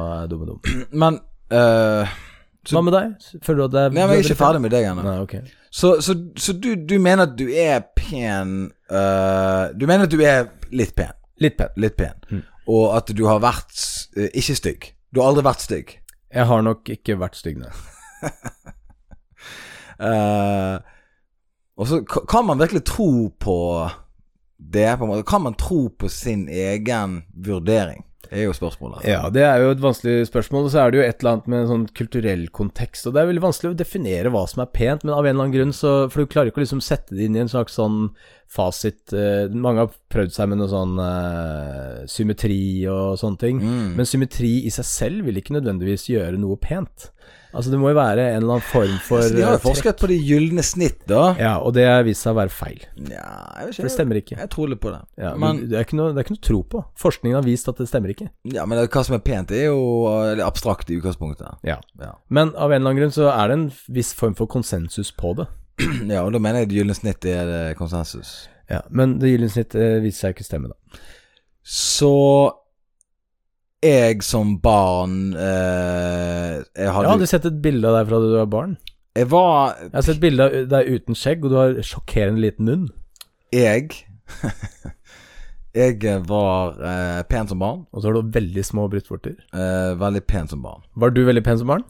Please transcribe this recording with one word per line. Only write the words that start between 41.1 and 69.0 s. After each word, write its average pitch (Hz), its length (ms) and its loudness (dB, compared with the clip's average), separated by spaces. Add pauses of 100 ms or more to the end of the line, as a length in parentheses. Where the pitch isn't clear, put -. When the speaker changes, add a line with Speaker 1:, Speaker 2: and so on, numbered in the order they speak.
Speaker 1:
symmetri 104 500 -2 (300)
og 95 280 -2
sånne 104 200 -4
ting, 127 240 -2
Speaker 2:
Mm. 220 340 -4
Speaker 1:
men 123 100 0
symmetri 123 500 0 (100)
i 113 80 -2
seg 123 160 -8
selv 175 360 -4
vil 101 120 -4
ikke 135 160 -8
nødvendigvis 98 560 -4
gjøre 92 280 -2
noe 101 200 -2
pent. - 540 -6 (440)
Altså, 127 160 -4
det 135 80 2
må 139 80 4
jo 147 80 4
være 120 240 4 (160)
en 110 60 0
eller 120 160 2
annen - 100 -6
form 98 320 2
for, - 180 0
Speaker 2:
Altså, 113 160 4
de 117 80 4
har 240 100 4
jo - 40 6
Speaker 1:
eh, - 60 0
trekk. - 120 2
Speaker 2:
forsket - 240 0
på 202 100 2
det 180 120 4
gyllene 151 420 2
snitt, - 460 -2
da. 156 300 4
Speaker 1:
Ja, 110 200 2
og 117 140 0
det 123 160 6
har 123 160 6
vist 107 180 0
seg 113 120 0
å - 20 2
være 98 160 0
feil. - 280 -12 (280)
Speaker 2:
Ja, 50 160 -14 (320)
jeg 151 100 -12
vet 233 60 -10
ikke. 196 40 -12
Speaker 1:
For - 120 -8
det 127 60 -4
stemmer 127 260 0
ikke. 117 180 -12
Speaker 2:
Jeg - 120 -10
tror 151 180 -4
litt 123 140 -6
på 107 100 -4
det. 82 80 -12 (160)
Speaker 1:
Ja, 98 180 -6
Speaker 2:
Men 156 220 0
Speaker 1:
men 120 140 -6
det 107 80 0
er 113 80 0
ikke 151 100 -4
noe, 156 160 0
det 139 80 -2
er 127 60 -2
ikke 214 100 -6
noe - 100 -8
tro 107 160 2
på. 220 220 -8 (160)
Forskningen 123 400 0
har 135 60 0
vist 123 220 0
at 127 100 -6
det 123 100 -6
stemmer 101 240 -2
ikke. 208 160 -12 (160)
Speaker 2:
Ja, 113 220 -8
men 113 120 -2
det, 117 120 0
hva 135 160 2
som 131 100 0
er 101 80 -6
pent, 98 260 -2
er 117 220 0
jo, 139 60 2 (280)
eh, 107 300 0
litt 101 80 -2
abstrakt - 460 -4
i 85 100 -2
utgangspunktet. 80 640 -8
Speaker 1:
Ja. 76 140 -4 (200)
Speaker 2:
Ja. - 140 -16 (160)
Speaker 1:
Men 151 260 2
av 147 180 0
en 135 100 4
eller 135 80 2
annen 135 120 0
grunn 147 140 0
så 147 160 4
er 107 160 2
det 135 80 2
en 156 160 -2 (160)
viss 123 240 -4
form 110 240 -2
for 113 100 -2
konsensus 101 640 -4
på - 240 -4
det. 85 120 -4 (320)
Speaker 2:
<clears throat> 123 340 -2
Ja, 90 140 0
og 104 60 0
da 117 60 0
mener 110 220 0
jeg 110 80 0
det 101 80 -2
gyllene 101 220 2
snitt 101 260 -6
er, 87 240 -2 (220)
eh, 80 40 -6
konsensus. - 760 -8 (200)
Speaker 1:
Ja, - 220 -4
men 131 280 2